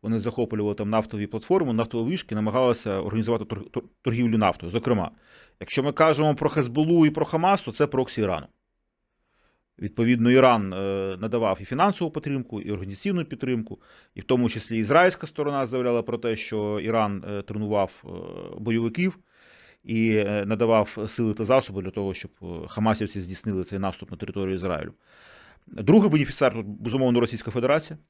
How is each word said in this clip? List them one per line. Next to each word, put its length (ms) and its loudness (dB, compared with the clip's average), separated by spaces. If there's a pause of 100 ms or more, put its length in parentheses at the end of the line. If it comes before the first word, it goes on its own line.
вони 180 0
захоплювали 560 -2
там 140 -4
нафтові 380 -2
платформи, 460 0
нафтові 360 0
вишки, 260 -4
намагалися 640 2
організувати 460 -2
тор-, 240 -8
тор-, 140 -6 (180)
торгівлю 360 2
нафтою. 340 2
Зокрема, 400 0 (480)
якщо 240 -4
ми 80 0
кажемо 440 4
про 140 0
Хезболу 560 4
і 40 6
про 160 -2
Хамас, 360 2
то 100 -8
це 160 0
проксі 340 -2
Ірану. 260 -2 (1300)
Відповідно, 520 2
Іран, 420 6
е, 460 -4
надавав 420 0
і 40 -14
фінансову 460 0
підтримку, 500 -6
і 100 -6
організаційну 540 -4
підтримку, 560 -6 (340)
і 40 -14
в 40 -14
тому 260 2
числі 280 -6
ізраїльська 500 4
сторона 380 -4
заявляла 380 0
про 140 -6
те, 180 -2
що 440 -4
Іран, 500 -2
е, 120 -6
тренував, 640 -4
е, 40 -16 (500)
бойовиків 600 0 (640)
і, 320 0
е, 300 0
надавав 520 2 (100)
сили 260 -2
та 120 -4
засоби 360 2
для 100 -6
того, 220 -4
щоб, 180 -12 (100)
е, 40 -16 (220)
хамасівці 520 0
здійснили 440 -4
цей 160 -8
наступ 320 -6
на 60 -14
територію 380 -4
Ізраїлю. 380 -4 (760)
Другий 420 6
бенефіціар 440 2
тут, 120 -6
безумовно, 540 2
Російська 320 -2
Федерація. 480 -2 (100)